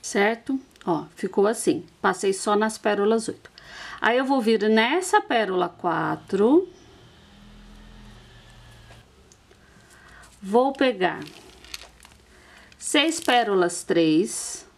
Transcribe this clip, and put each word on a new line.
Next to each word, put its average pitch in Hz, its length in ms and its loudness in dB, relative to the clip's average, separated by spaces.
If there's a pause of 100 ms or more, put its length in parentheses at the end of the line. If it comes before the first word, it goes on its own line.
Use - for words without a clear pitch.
Certo? 226 540 -2 (240)
Ó, 156 220 -4 (100)
ficou 202 320 0
assim. 185 360 -2 (160)
Passei 196 320 0
só 208 220 -2
nas 220 240 -2
pérolas 214 480 0
oito. - 240 -14 (500)
Aí, 240 160 2
eu 262 80 2
vou 269 160 2
vir 220 300 2
nessa 285 500 2
pérola 190 480 -2
quatro. 185 1000 0 (3750)
Vou 240 320 2
pegar 185 520 0 (1500)
seis 311 400 0
pérolas 202 640 0
três. 165 840 0 (140)